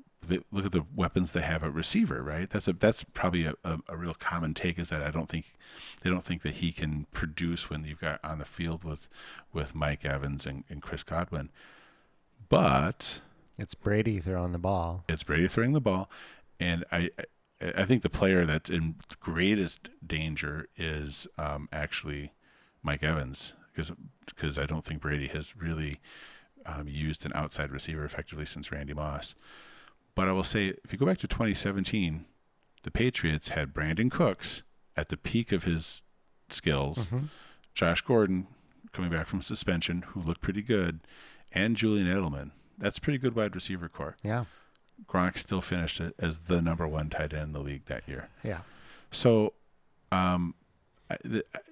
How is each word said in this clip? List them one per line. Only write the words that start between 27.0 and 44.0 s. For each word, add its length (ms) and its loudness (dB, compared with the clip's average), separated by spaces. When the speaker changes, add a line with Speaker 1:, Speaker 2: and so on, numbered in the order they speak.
Speaker 1:
an 100 -6
outside 360 -2
receiver 340 -6
effectively 400 -8
since 280 -8
Randy 200 -6
Moss. 420 -6
But 140 2
I 40 4
will 120 2
say, 300 0
if 80 -18
you 60 -4
go 80 4
back 120 4
to 100 -6
twenty 260 2
seventeen, 720 0
the 80 -10
Patriots 580 2
had 240 -2
Brandon 380 0
Cooks 520 0
at 120 0
the 80 -4
peak 360 0
of 120 4
his 380 -2
skills, 560 0
Speaker 2:
Mm-hmm. 200 -2
Speaker 1:
Josh 280 4
Gordon 460 4
coming 180 -2
back 160 0
from 140 -2
suspension, 680 0
who 120 -8
looked 220 -2
pretty 180 0
good, 400 2
and 240 4
Julian 320 4
Edelman. 420 0
That's 220 0
a 20 -16
pretty 180 0
good 180 2
wide 180 2
receiver 340 -4
core. 340 -8